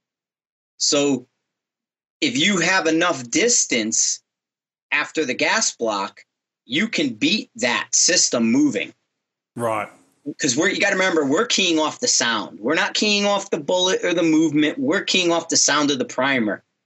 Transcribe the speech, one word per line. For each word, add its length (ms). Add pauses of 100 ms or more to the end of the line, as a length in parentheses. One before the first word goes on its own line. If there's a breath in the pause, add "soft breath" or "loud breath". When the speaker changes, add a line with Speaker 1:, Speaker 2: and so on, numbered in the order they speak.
(800)
Speaker 1:
So 480 (960)
if 160
you 220
have 280
enough 440
distance 920 (720)
after 320
the 100
gas 420
block, 480 (400)
you 240
can 220
beat 460
that 380
system 560
moving. 420 (640)
Speaker 2:
Right. 340 (520)
Speaker 1:
'Cause 160
we're, 140
you 100
gotta 160
remember, 280
we're 220
keying 320
off 220
the 80
sound. 500
We're 160
not 200
keying 320
off 240
the 100
bullet 440
or 80
the 120
movement. 540
We're 260
keying 260
off 180
the 80
sound 360
of 60
the 60
primer. 600 (220)